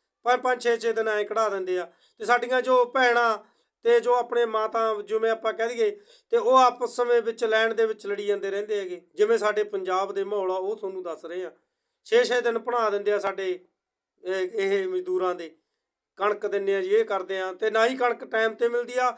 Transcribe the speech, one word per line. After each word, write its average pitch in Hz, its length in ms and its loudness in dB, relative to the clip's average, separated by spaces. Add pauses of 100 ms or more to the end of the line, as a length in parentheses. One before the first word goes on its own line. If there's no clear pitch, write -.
(220)
ਪੰਜ 247 180 2
ਪੰਜ, 247 220 0
ਛੇ 233 140 2
ਛੇ 226 160 -2
ਦਿਨ 220 160 -2
ਐਂ 208 160 0
ਕਢਾ 214 240 0
ਦਿੰਦੇ 185 300 -4
ਆ। 170 140 -8 (260)
ਤੇ 220 60 -12
ਸਾਡੀਆਂ 247 380 2
ਜੋ 254 220 4
ਭੈਣਾਂ 240 540 4 (440)
ਤੇ 233 180 4
ਜੋ 240 140 2
ਆਪਣੇ 240 300 0
ਮਾਤਾ, 220 500 0 (100)
ਜਿਵੇਂ 220 260 0
ਆਪਾਂ 220 220 -2
ਕਹਿ 220 160 -2
ਦਈਏ, 226 320 -2 (300)
ਤੇ 226 60 2
ਉਹ 233 200 4
ਆਪਸ 254 400 4
ਸਮੇਂ 240 260 2
ਵਿੱਚ 226 220 -6
ਲਾਈਨ 220 320 2
ਦੇ 226 100 2
ਵਿੱਚ 214 200 -6
ਲੜੀ 202 200 -6
ਜਾਂਦੇ 196 240 -2
ਰਹਿੰਦੇ 208 300 -4
ਹੈਗੇ। 180 340 -10
ਜਿਵੇਂ 214 240 4
ਸਾਡੇ 208 260 0
ਪੰਜਾਬ 190 480 -2
ਦੇ 196 120 -4
ਮਾਹੌਲ 196 260 -2
ਆ, 185 40 0
ਉਹ 190 220 -4
ਤੁਹਾਨੂੰ 190 260 -8
ਦੱਸ 170 220 -10
ਰਹੇ 175 200 -8
ਆ। 160 80 -12 (520)
ਛੇ 240 200 4
ਛੇ 240 160 0
ਦਿਨ 233 180 0
ਬਣਾ 233 320 -2
ਦਿੰਦੇ 202 220 0
ਆ 208 60 2
ਸਾਡੇ 190 460 -4 (600)
ਇਹ, 185 100 -4
ਇਹ 196 540 -2
ਮਜ਼ਦੂਰਾਂ 185 460 -2
ਦੇ, 170 220 -12 (600)
ਕਣਕ 208 300 -2
ਦਿੰਦੇ 196 300 0
ਆ 196 40 -2
ਜੀ, 185 100 -4
ਇਹ 220 140 4
ਕਰਦੇ 190 360 -4
ਆ, 185 120 -4
ਤੇ 214 180 -4
ਨਾ 220 160 4
ਹੀ 254 100 0
ਕਣਕ 240 280 -2
ਟਾਈਮ 220 280 0
'ਤੇ 233 160 0
ਮਿਲਦੀ 240 300 -4
ਆ। 247 200 0